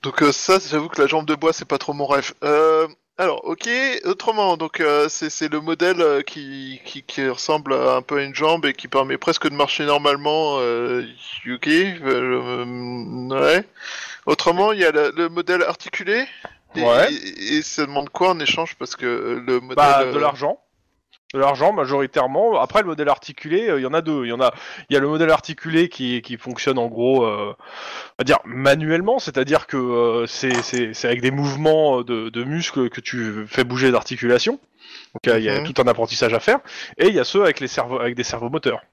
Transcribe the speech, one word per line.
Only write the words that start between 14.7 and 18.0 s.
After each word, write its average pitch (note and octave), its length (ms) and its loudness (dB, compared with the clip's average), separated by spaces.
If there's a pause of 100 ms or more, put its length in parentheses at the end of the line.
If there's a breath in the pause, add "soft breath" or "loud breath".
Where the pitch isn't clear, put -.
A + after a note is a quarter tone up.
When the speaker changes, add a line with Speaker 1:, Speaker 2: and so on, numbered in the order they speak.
Speaker 1:
il G3+ 80 0
y F3 60 4
a D#3 60 6
la, D3+ 180 4
le E3 180 6
modèle F3 340 0
articulé. G3+ 600 -2 (520 loud breath)
Et, - 60 -2
Speaker 2:
Ouais. A#2+ 300 6
Speaker 1:
et, G2+ 440 -6
et D#3 60 0
ça - 220 -4
demande C#3+ 260 -6